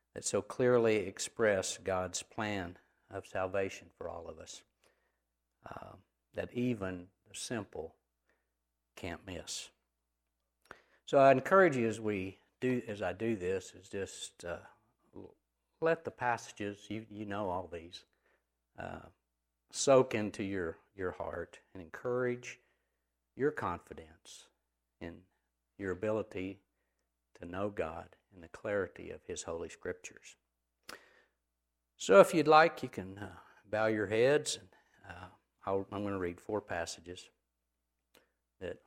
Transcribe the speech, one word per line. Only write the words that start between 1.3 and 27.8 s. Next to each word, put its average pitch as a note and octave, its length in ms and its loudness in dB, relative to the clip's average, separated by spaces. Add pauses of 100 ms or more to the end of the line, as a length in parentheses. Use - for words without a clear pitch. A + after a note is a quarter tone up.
God's F#2 440 -4
plan G2+ 540 -6 (340)
of G2 160 -10
salvation F#2+ 720 -4
for E2+ 120 -10
all E2+ 200 -10
of D#2+ 100 -14
us, - 240 -16 (1080)
uh, - 280 -14 (380)
that F#2 180 -6
even F#2+ 540 -4 (220)
the - 60 -20
simple F#2+ 600 -10 (1040)
can't F2 300 -8
miss. - 440 -10 (1400)
So C#3+ 120 4
I C3+ 140 10
encourage D#3 440 6
you A#2 120 2
as G#2+ 120 -2
we G2 380 -2 (220)
do, B2+ 280 0
as G#2 140 -6
I F2+ 100 0
do A2 240 0
this, F#2 440 -2
is F#2+ 80 -20
just, - 560 -10
uh, E2+ 120 -6 (580)
l-, G2 200 -18 (460)
let E3 240 0
the G#2 60 -6
passages, A2+ 680 -6 (100)
you, A2 220 -8
you G#2 160 -10
know G2+ 240 -4
all F2+ 220 -6
these, E2+ 320 -14 (760)
uh, - 280 -10 (640)
soak C3 440 6
into G#2+ 280 -2
your, F#2+ 360 -4 (180)
your F#2 160 -4
heart E2+ 460 -8 (160)
and F#2 80 -14
encourage B2 760 -4 (800)
your C#3 140 2
confidence E2 920 -10 (560)
in E2+ 160 -10 (600)
your G2 140 -4
ability G2 720 -4 (800)
to E2+ 40 -16
know F#2 240 -4
God E2+ 420 -6 (220)